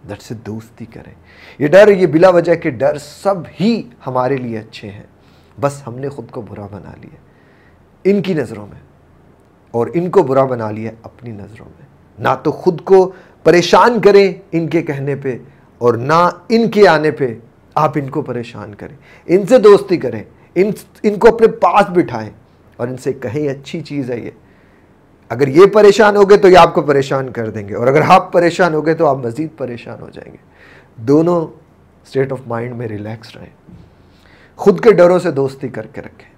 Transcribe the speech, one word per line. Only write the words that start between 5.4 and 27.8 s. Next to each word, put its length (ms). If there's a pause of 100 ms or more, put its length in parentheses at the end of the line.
बस 280
हमने 220
खुद 220
को 120
बुरा 240
बना 340
लिया 200 (840)
इनकी 300
नज़रों 320
में 140 (920)
और 140
इनको 340
बुरा 220
बना 260
लिया 220 (120)
अपनी 280
नज़रों 340
में। 200 (320)
ना 160
तो 200
खुद 260
को 240 (420)
परेशान 540
करें 400 (140)
इनके 280
कहने 340
पे 240 (400)
और 180
ना 520
इनके 360
आने 260
पे 240 (400)
आप 200
इनको 260
परेशान 520
करें। 220 (320)
इनसे 300
दोस्ती 380
करें, 280 (320)
इन, 180 (300)
इनको 260
अपने 160 (100)
पास 340
बिठाएं 400 (480)
और 100
इनसे 260
कहें, 340
"अच्छी 320
चीज़ 320
है 120
ये, 80 (1000)
अगर 180
ये 180
परेशान 500
हो 100
गए 100
तो 120
ये 80
आपको 260
परेशान 460
कर 200
देंगे 260
और 140